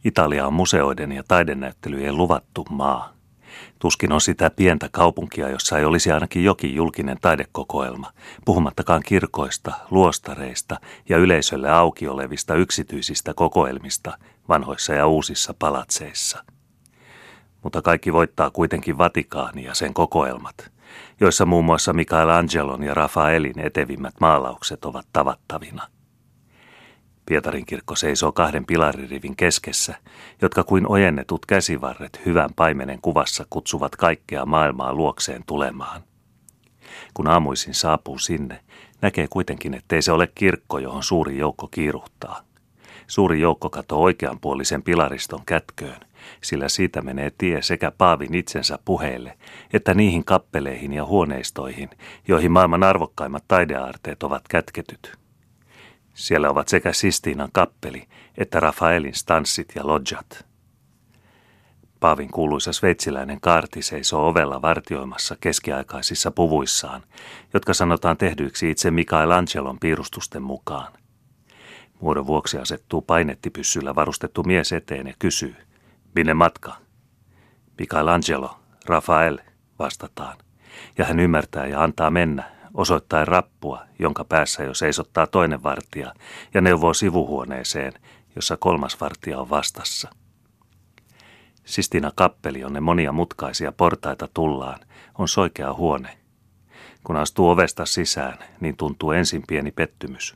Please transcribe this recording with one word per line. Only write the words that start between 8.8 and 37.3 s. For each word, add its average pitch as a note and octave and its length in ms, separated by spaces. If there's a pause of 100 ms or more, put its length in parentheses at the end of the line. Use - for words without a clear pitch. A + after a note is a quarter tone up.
kirkoista, D#2+ 680 (180)
luostareista C#2+ 920 (280)
ja E2+ 80
yleisölle D2+ 540
auki E2 380
olevista C2+ 460
yksityisistä - 800
kokoelmista C#2+ 840 (300)
vanhoissa C#2+ 460
ja D2 120
uusissa D2+ 520
palatseissa. - 840 (1160)
Mutta - 200
kaikki E2+ 300
voittaa D#2+ 380
kuitenkin D#2+ 480
Vatikaani C#2 640
ja C2+ 100
sen C#2+ 200
kokoelmat, C#2 800 (480)
joissa F#2+ 260
muun E2+ 180
muassa D#2+ 280
Michelangelon D#2+ 920
ja D2 120
Rafaelin D2+ 680
etevimmät C#2 600
maalaukset C#2 640
ovat - 280
tavattavina. - 760 (1400)
Pietarin D2 380
kirkko - 300
seisoo D2+ 360
kahden D2+ 340
pilaririvin C#2 680
keskessä, - 580 (480)
jotka F#2 220
kuin F#2+ 240
ojennetut E2+ 580
käsivarret D2 800
hyvän E2 300
paimenen C#2 460
kuvassa D2 480
kutsuvat D2 460
kaikkea D2+ 500
maailmaa C#2 480
luokseen C#2+ 520
tulemaan. C2+ 560 (1120)
Kun D2+ 140
aamuisin C#2 460